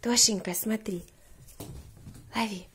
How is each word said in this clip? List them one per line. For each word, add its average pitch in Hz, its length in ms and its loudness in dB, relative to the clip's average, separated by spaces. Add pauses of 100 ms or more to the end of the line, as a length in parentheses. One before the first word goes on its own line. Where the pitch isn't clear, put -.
Тошенька, 226 540 4
смотри. 214 480 -2 (1300)
Лови. 208 400 -2